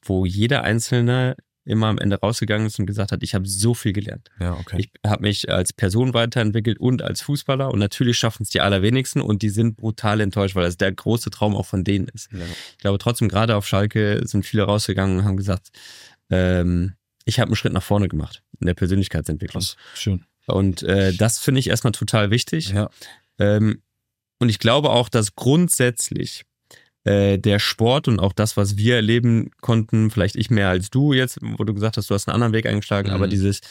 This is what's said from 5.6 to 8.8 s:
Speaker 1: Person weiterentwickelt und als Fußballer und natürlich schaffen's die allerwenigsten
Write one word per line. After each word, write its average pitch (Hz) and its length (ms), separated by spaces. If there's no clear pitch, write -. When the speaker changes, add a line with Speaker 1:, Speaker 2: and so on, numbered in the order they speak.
Speaker 1:
Person 113 400
weiterentwickelt 117 680
und 127 220
als - 180
Fußballer 135 500
und 101 80
natürlich 120 400
schaffen's 110 320
die - 100
allerwenigsten 104 600